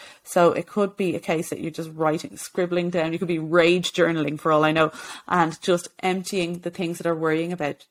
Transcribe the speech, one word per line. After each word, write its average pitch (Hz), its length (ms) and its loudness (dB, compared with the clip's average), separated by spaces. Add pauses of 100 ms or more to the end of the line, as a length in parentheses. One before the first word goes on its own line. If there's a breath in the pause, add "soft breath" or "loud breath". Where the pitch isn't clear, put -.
(240 loud breath)
So 175 280 4
it - 160 -2
could 202 300 -2
be 190 180 -2
a - 60 -6
case 170 280 -2
that - 120 -8
you're 160 100 -6
just 160 220 -10
writing, 156 420 -2
scribbling 175 540 -4
down. 165 240 -2
You 165 60 -4
could 170 100 -4
be 170 100 -2
rage 170 540 4
journaling 160 440 2
for 160 140 0
all 156 140 6
I 156 80 4
know, 156 180 4 (360 loud breath)
and 160 340 0
just 175 260 0 (140)
emptying 180 580 -2
the 175 100 -8
things 175 280 -4
that 175 100 -6
are 170 80 0
worrying 160 380 0
about, 147 380 -6